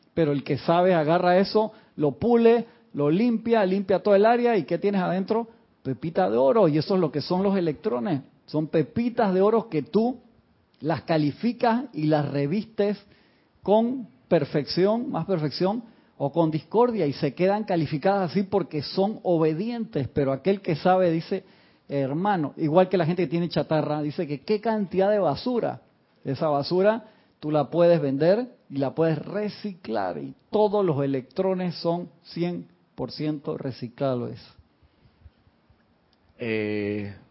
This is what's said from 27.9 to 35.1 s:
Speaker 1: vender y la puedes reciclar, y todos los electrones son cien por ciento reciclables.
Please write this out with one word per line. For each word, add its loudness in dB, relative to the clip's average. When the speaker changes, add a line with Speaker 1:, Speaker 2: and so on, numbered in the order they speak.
Speaker 1:
vender 0
y -8
la -2
puedes 0
reciclar, -8
y -10
todos 2
los 0
electrones -4
son -4
cien -6
por -8
ciento -6
reciclables. -6